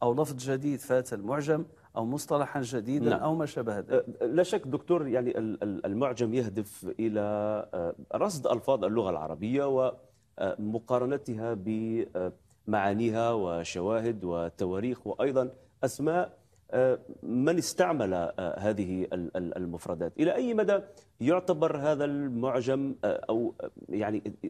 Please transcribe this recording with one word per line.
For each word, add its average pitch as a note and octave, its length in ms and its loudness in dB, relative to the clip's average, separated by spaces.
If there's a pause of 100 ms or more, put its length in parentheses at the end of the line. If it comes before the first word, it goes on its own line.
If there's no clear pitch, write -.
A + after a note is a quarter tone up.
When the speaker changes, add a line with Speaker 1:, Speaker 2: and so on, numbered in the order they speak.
Speaker 1:
أو A#2+ 100 4
لفظ C#3+ 220 0
جديد C3+ 440 -2
فات B2+ 340 0
المعجم C#3+ 520 0 (320)
أو A2+ 80 0
مصطلحا C#3+ 560 0
جديدا A#2+ 480 0
Speaker 2:
نعم. A2+ 100 4
Speaker 1:
أو D#3+ 160 2
ما D#3 100 0
شابه A2+ 340 -4
ذلك. - 120 -4 (300)
Speaker 2:
أه، A#2+ 40 0
لا D#3 180 4
شك G3 240 0
دكتور، D3 400 0
يعني B2 300 0
ال-، A2 260 -2
ال-، G2+ 220 -2
المعجم A#2 480 0
يهدف G#2 680 -2
إلى، G#2+ 220 0 (520)
أه، E2+ 220 -2 (200)
رصد E3 320 0
ألفاظ A#2 360 2
اللغة G#2 260 2
العربية A#2 840 0 (460)
ومقارنتها A#2 1120 -2
بمعانيها A2 1800 0
وشواهد G2 920 0
وتواريخ F#2 840 -2
وأيضا B2+ 440 2 (320)
أسماء، D#3 540 0 (340)
أه، B2+ 280 4 (240)
من B2+ 340 2
استعمل، D3+ 560 2
أه، F2 460 -2
هذه F#2+ 440 0
ال-، F2 340 -4
ال-، F2 200 -4
المفردات. E2+ 640 -6
إلى D#3+ 160 2
أي A#3+ 180 0
مدى G3+ 260 4 (400)
يعتبر D#3+ 580 2
هذا D3 280 2
المعجم، C3+ 1000 0
أه، - 260 0
أو، A#2 320 0
أه، - 100 -8 (180)
يعني G#2 440 -2 (160)